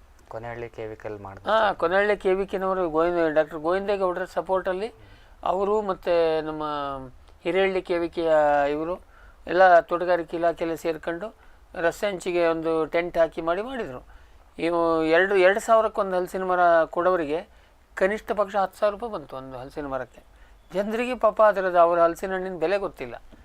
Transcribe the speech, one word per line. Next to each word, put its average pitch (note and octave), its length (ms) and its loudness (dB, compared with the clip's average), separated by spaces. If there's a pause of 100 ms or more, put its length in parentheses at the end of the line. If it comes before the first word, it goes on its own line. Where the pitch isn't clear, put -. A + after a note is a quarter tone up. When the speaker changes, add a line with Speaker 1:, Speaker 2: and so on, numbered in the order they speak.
(280)
Speaker 1:
ಕೊನೆಹಳ್ಳಿ A#2 420 -12
ಕೆ A2+ 180 -12
ವಿ G#2+ 80 -12
ಕೆಲ್ G#2+ 240 -12
ಮಾಡಿದ್ರು. G2 320 -8
Speaker 2:
ಹಾ, G#3+ 220 2
ಕೊನೆಹಳ್ಳಿ G3 440 2
ಕೆ F#3+ 160 0
ವಿ F#3+ 140 -2
ಕೆನವರು F#3+ 420 -2
ಗೋವಿಂದ, E3 280 0 (160)
ಡಾಕ್ಟರ್ D#3 260 0
ಗೋವಿಂದೇಗೌಡರ F#3 680 -2
ಸಪೋರ್ಟಲ್ಲಿ F#3 680 -4 (500)
ಅವರು G3+ 380 0
ಮತ್ತೆ E3+ 600 0
ನಮ್ಮ D#3 220 -6 (800)
ಹಿರೇಹಳ್ಳಿ F#3 380 0
ಕೆ F3 160 -2
ವಿ E3+ 120 -2
ಕೆಯ E3 220 -2 (400)
ಇವರು D#3+ 280 -4 (480)
ಎಲ್ಲ F3 320 8
ತೋಟಗಾರಿಕೆ F3 580 0
ಇಲಾಖೆಯಲ್ಲಿ E3 400 -2
ಸೇರ್ಕೊಂಡು E3+ 580 -6 (400)
ರಸ್ತೆ E3 320 0
ಅಂಚಿಗೆ F3 400 0
ಒಂದು E3 380 0
ಟೆಂಟ್ E3+ 320 -2
ಹಾಕಿ E3 240 0
ಮಾಡಿ E3+ 200 -2
ಮಾಡಿದ್ರು. G#3+ 440 -10 (540)
ಇವು E3 440 0
ಎರಡು, F3 320 4
ಎರಡು F#3+ 240 4
ಸಾವಿರಕ್ಕೊಂದು G#3+ 580 0
ಹಲಸಿನ F#3 260 -4
ಮರ F#3 160 0 (260)
ಕೊಡೋರಿಗೆ F3 600 -2 (480)
ಕನಿಷ್ಠ G#3 360 -2
ಪಕ್ಷ G3+ 240 -2
ಹತ್ತು F#3+ 240 -2
ಸಾವಿರ G#3 160 0
ರೂಪಾಯಿ G#3+ 180 -10
ಬಂತು C#3 240 -12
ಒಂದು C3 200 -12
ಹಲಸಿನ C#3 280 -10
ಮರಕ್ಕೆ. C3 380 -8 (500)
ಜನರಿಗೆ A3 420 -4
ಪಾಪ G#3+ 260 2
ಅದರದ್ದು, F#3+ 380 4
ಅವರ E3+ 220 6
ಹಲಸಿನ E3+ 320 0
ಹಣ್ಣಿನ F#3 240 -6
ಬೆಲೆ E3 200 0
ಗೊತ್ತಿಲ್ಲ. C#3 380 -10 (280)